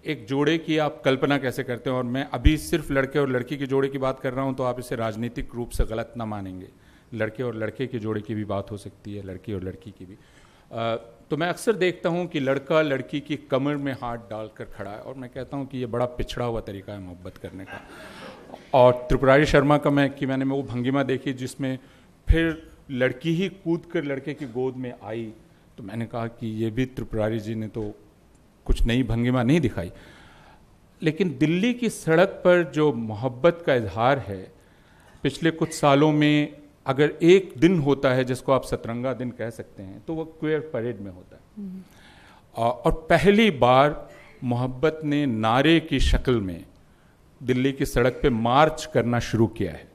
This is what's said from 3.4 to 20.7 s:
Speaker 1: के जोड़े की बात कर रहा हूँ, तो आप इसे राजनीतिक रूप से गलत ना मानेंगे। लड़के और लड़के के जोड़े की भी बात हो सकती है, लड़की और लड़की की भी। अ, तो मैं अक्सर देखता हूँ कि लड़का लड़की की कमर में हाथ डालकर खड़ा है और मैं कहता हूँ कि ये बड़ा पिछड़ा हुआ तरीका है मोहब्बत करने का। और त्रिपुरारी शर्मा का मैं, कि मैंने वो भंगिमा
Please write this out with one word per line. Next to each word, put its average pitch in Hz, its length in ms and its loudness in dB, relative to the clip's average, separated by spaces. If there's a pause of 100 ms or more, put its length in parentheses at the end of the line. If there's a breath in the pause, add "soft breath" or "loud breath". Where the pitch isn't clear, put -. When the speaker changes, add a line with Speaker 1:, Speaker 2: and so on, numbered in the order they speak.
Speaker 1:
के 135 100 -4
जोड़े 135 220 2
की 139 100 -6
बात 131 220 -2
कर 131 120 -4
रहा 135 120 -4
हूँ, 135 100 -2
तो 139 80 -4
आप 123 180 -2
इसे 123 160 -6
राजनीतिक 113 580 -6
रूप 117 160 -8
से - 140 0
गलत 110 320 -6
ना 117 80 -6
मानेंगे। 95 440 -8 (460 soft breath)
लड़के 110 280 -4
और 120 120 -2
लड़के 110 320 -4
के 120 120 -6
जोड़े 107 220 -2
की 110 140 -8
भी 107 100 -4
बात 101 260 -4
हो 107 60 -8
सकती 101 380 -16
है, 101 80 -12
लड़की 95 300 -10
और 92 100 -6
लड़की 92 280 -12
की 92 140 -20
भी। 92 100 -20 (580 soft breath)
अ, 113 400 -4 (180)
तो 151 60 -2
मैं 165 120 -2
अक्सर - 240 -2
देखता 180 360 0
हूँ 175 180 -2
कि 160 140 -4
लड़का 135 420 0
लड़की 139 380 -2
की 143 160 -8
कमर 139 400 -2
में 139 160 -4
हाथ 120 260 -8
डालकर 107 460 -12
खड़ा 101 260 -12
है 107 80 -12
और 131 160 -14
मैं 127 160 -14
कहता 131 260 -10
हूँ 135 100 -6
कि 135 120 -10
ये 123 80 -4
बड़ा 120 200 -2
पिछड़ा - 380 -6
हुआ 117 160 -2
तरीका 101 320 -12
है 104 80 -12
मोहब्बत 90 360 -14
करने 92 280 -14
का। 101 160 -14 (960 loud breath)
और 127 180 10
त्रिपुरारी 131 540 4
शर्मा 147 320 4
का 147 120 2
मैं, 143 200 2
कि 139 160 -6
मैंने 135 180 -2
वो 135 180 -2
भंगिमा 123 400 -2